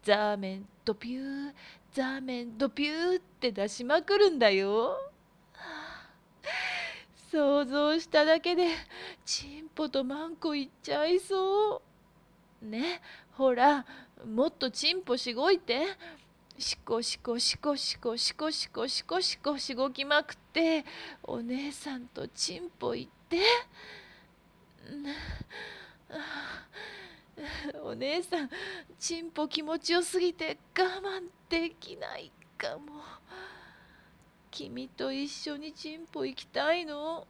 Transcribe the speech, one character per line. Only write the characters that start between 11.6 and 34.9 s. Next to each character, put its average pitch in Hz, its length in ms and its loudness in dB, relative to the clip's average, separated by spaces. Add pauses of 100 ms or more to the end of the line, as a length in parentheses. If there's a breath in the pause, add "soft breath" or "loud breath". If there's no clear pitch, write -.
う。 - 20 -16
ね、 254 360 -2 (320 loud breath)
ほ 262 220 4
ら、 262 320 6 (400 loud breath)
も 226 220 2
っ - 40 2
と 262 180 -2
チ 311 220 0
ン 370 100 -2
ポ 254 140 0
し 247 160 -4
ご 277 180 4
い 370 80 6
て。 269 280 0 (720 loud breath)
シ - 200 -2
コ 233 220 -2
シ - 180 -4
コ 240 200 -2
シ - 180 2
コ 294 180 0
シ - 240 -2
コ 233 200 -2
シ - 160 0
コ 311 160 -2
シ - 200 -4
コ - 160 -2
シ - 180 -2
コ 359 180 0
シ - 160 0
コ 285 200 -2
し 262 160 -6
ご 262 160 0
き 269 140 -6
ま 294 180 4
く - 120 -10
っ - 20 -16
て、 320 480 2 (380 loud breath)
お - 180 -4
姉 262 320 -4
さ 277 240 -8
ん 247 100 -12
と - 220 -10
チ - 300 -4
ン 349 120 -10
ポ - 240 -4
い - 100 -6
っ - 240 -20
て。 349 120 0 (1400 loud breath)
<sighs> - 1300 -12
あ、 - 560 -8 (1200 loud breath)
お 233 60 -6
姉 294 260 -2
さ 339 220 -2
ん、 254 60 -8 (500 loud breath)
チ 330 200 -4
ン 330 120 -10
ポ 302 160 -2
気 311 160 -2
持 320 160 -4
ち 339 140 0
よ 359 80 6
す 359 180 0
ぎ 349 120 4
て - 260 -6 (200)
我 370 60 6 (160)
慢 381 240 -6 (240)
で 330 220 0
き - 260 -16
な - 220 -10
い - 120 -16 (260)
か - 220 -6
も。 294 240 -16 (1500 loud breath)
君 262 360 -8
と 269 240 -4